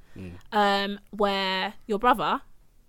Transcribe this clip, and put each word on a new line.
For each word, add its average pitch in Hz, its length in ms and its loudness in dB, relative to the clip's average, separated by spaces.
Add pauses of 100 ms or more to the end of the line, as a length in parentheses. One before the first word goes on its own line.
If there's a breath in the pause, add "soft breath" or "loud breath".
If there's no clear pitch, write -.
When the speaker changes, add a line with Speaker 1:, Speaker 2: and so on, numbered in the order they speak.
(160 loud breath)
Speaker 1:
Mm. 123 160 -12 (200)
Speaker 2:
um, 202 480 2 (100)
where 196 640 -2 (120)
your 202 140 -2
brother 220 420 2 (460)